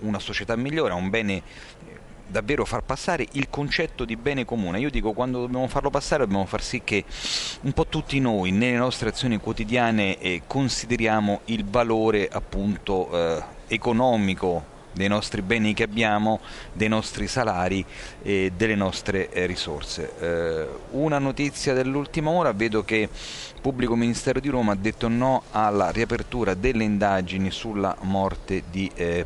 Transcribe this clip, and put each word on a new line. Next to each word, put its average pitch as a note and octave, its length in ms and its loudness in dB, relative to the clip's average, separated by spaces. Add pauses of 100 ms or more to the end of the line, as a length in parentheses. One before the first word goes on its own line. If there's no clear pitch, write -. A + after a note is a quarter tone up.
una G#2 180 -2
società G#2 340 -4
migliore, C3+ 380 0
a - 20 0
un F#2 160 0
bene, G#2 240 2
eh, F2+ 80 -4 (840)
davvero G#2+ 360 0
far A#2+ 200 -2
passare - 480 -2
il C#3 180 -2
concetto D3 540 -2
di A2+ 100 -4
bene B2+ 300 -2
comune. G2 340 -2
Io C#3+ 120 0
dico, A2 220 0
quando B2 280 -2
dobbiamo B2+ 260 -2
farlo C#3 240 0
passare, C#3 320 2
dobbiamo G2 240 2
far G#2+ 160 -4
sì - 220 -4
che G2+ 200 2 (580)
un C#3 100 0
po' D#3+ 160 2
tutti C#3+ 320 0
noi, G#2 320 4
nelle A#2+ 240 4
nostre A#2+ 320 0
azioni A2+ 300 0
quotidiane, A2 800 2
eh, F2+ 280 -2
consideriamo A2+ 1000 2
il A2 180 -2
valore, A2 680 4
appunto, F#2+ 840 -2
eh, E2 300 2 (240)
economico G#2+ 1120 2 (140)
dei F#2+ 140 0
nostri G#2 340 0
beni G#2+ 320 2
che A2+ 120 0
abbiamo, G#2+ 560 2 (320)
dei G#2+ 160 0
nostri G#2+ 400 -2
salari F#2+ 540 2 (400)
e F#2+ 340 2
delle A2 180 4
nostre, F#2+ 560 0
eh, F2+ 160 0
risorse. E2 720 -6
Eh, E2+ 500 0 (220)
una C#3+ 300 2
notizia C#3 540 0
dell'ultima C#3 560 0
ora, E3 220 4
vedo G#2+ 320 2
che G#2+ 240 2 (520)
Pubblico B2 340 0
Ministero A#2 460 0
di C3+ 80 -2
Roma A#2+ 240 2
ha G2+ 40 0
detto G#2+ 300 0
no B2 460 2
alla G#2 380 4
riapertura A2 640 0
delle A2+ 280 2
indagini F#2+ 720 2
sulla G2+ 480 -2
morte F#2+ 680 -2
di, F#2 280 -2
eh, E2+ 300 0